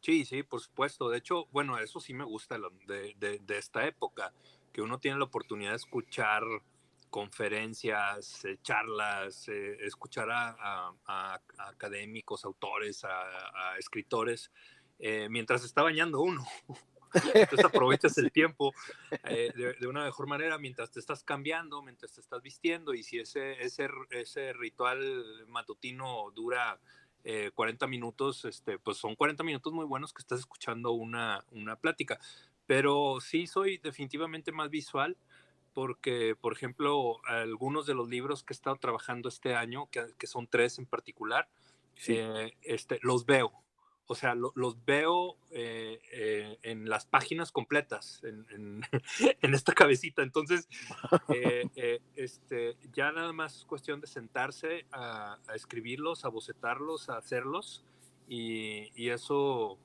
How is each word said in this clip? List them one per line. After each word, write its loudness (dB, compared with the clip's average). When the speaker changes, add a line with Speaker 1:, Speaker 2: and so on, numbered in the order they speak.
Speaker 1:
Sí, 4
sí, -6
por -6
supuesto. -2
De 0
hecho, -2
bueno, 0
eso -6
sí -12
me -6
gusta -8
lo, -8
de, -8
de, -2
de -4
esta -2
época, -6
que -6
uno -2
tiene -2
la 2
oportunidad -4
de -2
escuchar -2
conferencias, -2
eh, -6
charlas, -2
eh, -6
escuchar -6
a, -2
a, -6
a, -6
a -12
académicos, -10
autores, -6
a, -4
a -8
escritores, -2
eh, -2
mientras 0
está 4
bañando 4
uno. 2
<laughs> 6
Entonces 10
aprovechas 8
el 6
Speaker 2:
<laughs> 6
Sí. 6
Speaker 1:
tiempo, 6
eh, 0
de, -2
de -6
una -2
mejor -4
manera -2
mientras -8
te -12
estás -6
cambiando, -4
mientras -18
te -20
estás -10
vistiendo, -2
y -6
si -8
ese, -6
ese, -4
ese -6
ritual -2
matutino -8
dura, -2
eh, -2
cuarenta 0
minutos, -4
este, -6
pues -4
son -6
cuarenta 2
minutos -2
muy -2
buenos -6
que -18
estás -4
escuchando -4
una, -2
una -8
plática. -2
Pero 6
sí 0
soy 2
definitivamente -6
más -4
visual, -2
porque, 0
por -2
ejemplo, 0
algunos -2
de 0
los -2
libros -4
que -10
he -8
estado -2
trabajando -4
este -2
año, -2
que, -4
que -8
son -8
tres 4
en -10
particular, -2
Speaker 2:
Sí. 0
Speaker 1:
eh, -4
este, -4
los 4
veo. 8
O -4
sea, 0
lo, 0
los 0
veo, 4
eh, -6
eh, -2
en -6
las 0
páginas 2
completas, -2
en, -12
en, -10
<laughs> 4
en 6
esta 4
cabecita. 8
Entonces, 0
Speaker 2:
<laughs> 2
Speaker 1:
eh, 4
eh, 2
este, -4
ya 2
nada -4
más -6
es -20
cuestión -6
de -16
sentarse -4
a, -8
a -8
escribirlos, -6
a -2
bocetarlos, -6
a -6
hacerlos, -6
y, -6
y -4
eso 0